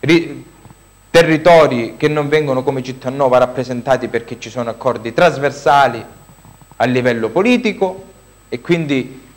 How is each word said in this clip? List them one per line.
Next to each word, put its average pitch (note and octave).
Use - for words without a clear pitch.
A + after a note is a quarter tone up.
Ri-, C#3+
territori D#3
che D3+
non D3
vengono C#3
come C3+
Cittanova B2+
rappresentati B2
perché A#2
ci A2+
sono A#2
accordi A2+
trasversali C#3
a A2+
livello A#2+
politico G3
e B2
quindi D3